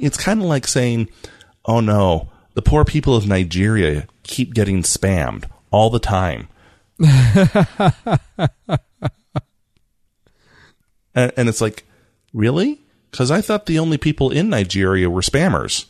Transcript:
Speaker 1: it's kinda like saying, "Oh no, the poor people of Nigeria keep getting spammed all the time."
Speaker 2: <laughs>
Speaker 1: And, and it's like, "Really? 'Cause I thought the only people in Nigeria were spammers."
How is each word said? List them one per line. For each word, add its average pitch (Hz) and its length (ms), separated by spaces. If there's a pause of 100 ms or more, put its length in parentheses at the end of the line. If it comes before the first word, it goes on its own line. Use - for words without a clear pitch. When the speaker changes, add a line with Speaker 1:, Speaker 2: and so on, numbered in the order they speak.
Speaker 1:
it's 143 180
kinda 208 220
like 151 240
saying, 120 400 (560)
"Oh 113 160
no, 101 480 (260)
the - 80
poor 151 220
people 135 320
of 104 100
Nigeria 92 800 (160)
keep - 320
getting 98 280
spammed 80 640 (260)
all 107 180
the 117 80
time." 92 480 (520)
Speaker 2:
<laughs> 165 1500 (2750)
Speaker 1:
And, 123 220
and 120 120
it's 113 120
like, 107 240 (480)
"Really? 151 480 (320)
'Cause 127 180
I 175 100
thought 208 260
the 160 120
only 160 180
people 147 340
in 165 200
Nigeria 95 580
were 90 140
spammers." 123 680